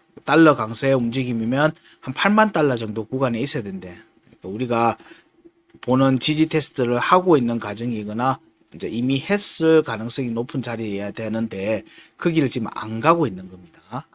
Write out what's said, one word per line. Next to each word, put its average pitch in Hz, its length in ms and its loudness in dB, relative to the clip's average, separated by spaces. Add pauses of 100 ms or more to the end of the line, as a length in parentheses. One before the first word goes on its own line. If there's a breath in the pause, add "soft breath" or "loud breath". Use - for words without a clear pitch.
(240)
달러 151 320 6
강세 117 360 -2
움직임이면 123 800 0 (280 soft breath)
한 135 140 -8
팔만 214 360 4
달러 147 260 2
정도 110 280 -6
구간에 127 340 -2
있어야 135 240 -4
된대. 92 340 -12 (280)
그러니까 - 240 -16
우리가 117 480 0 (840 loud breath)
보는 131 360 2
지지 156 280 2
테스트를 127 520 -2
하고 180 380 4
있는 117 240 0
과정이거나 107 800 -4 (340)
이제 - 140 -10
이미 127 320 -2
했을 160 640 2
가능성이 120 480 -6
높은 120 320 -4
자리여야 107 500 -6
되는데, 107 720 -4 (340 loud breath)
거기를 160 320 0
지금 113 240 -4
안 110 240 -8
가고 156 300 2
있는 92 200 -10
겁니다. 90 320 -20 (340)